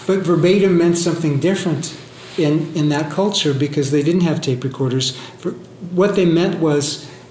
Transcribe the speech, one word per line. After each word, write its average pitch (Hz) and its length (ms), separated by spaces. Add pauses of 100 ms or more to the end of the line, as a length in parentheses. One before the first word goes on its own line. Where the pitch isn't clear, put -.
But 190 140
verbatim 180 580
meant 170 200
something 151 420
different 165 580 (400)
in, 151 380
in 147 140
that 151 220
culture 196 420
because 139 380
they 147 120
didn't 170 180
have 160 200
tape 127 220
recorders. 131 540 (220)
For, - 120 (400)
what 180 240
they 190 100
meant 170 340
was, 147 500 (220)